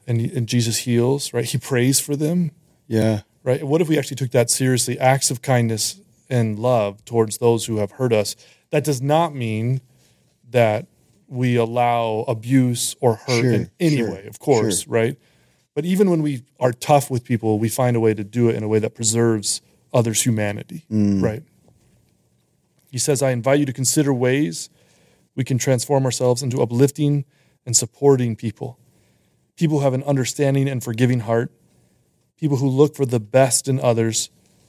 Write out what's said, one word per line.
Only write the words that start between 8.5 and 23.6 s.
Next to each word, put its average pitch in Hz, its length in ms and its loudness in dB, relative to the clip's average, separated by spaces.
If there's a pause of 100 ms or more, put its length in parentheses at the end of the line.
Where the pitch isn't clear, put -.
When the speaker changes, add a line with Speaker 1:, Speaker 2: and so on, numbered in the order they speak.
Speaker 1:
That 147 160 0
does 139 160 -2
not 147 340 0
mean 120 460 -4 (680)
that 113 360 2 (420)
we 123 260 -2
allow 117 720 0
abuse 123 760 0
or 117 140 4
hurt 120 280 -2
Speaker 2:
Sure, 123 100 2
Speaker 1:
in - 260 -2
any 151 200 2
Speaker 2:
sure, 110 120 -2
Speaker 1:
way, 98 160 -12
of 107 140 -20
course, 110 420 2
Speaker 2:
sure. - 100 -10
Speaker 1:
right? 117 240 0 (600)
But 151 80 -4
even 190 260 2
when 165 120 2
we 139 200 -4 (160)
are 127 140 0
tough 143 360 2
with 123 140 -4
people, 110 380 0
we 113 80 0
find 123 280 0
a 113 40 0
way 110 140 4
to 107 100 -6
do 117 240 0
it 113 80 0
in 110 80 -6
a 107 40 -4
way 110 120 2
that - 160 -4
preserves 113 640 0 (340)
others' 113 320 0
humanity, 104 640 -4
Speaker 2:
Mm. 104 320 2
Speaker 1:
right? 82 220 -4 (1500)
He 127 80 -8
says, 135 240 0
"I 135 80 2
invite 127 300 2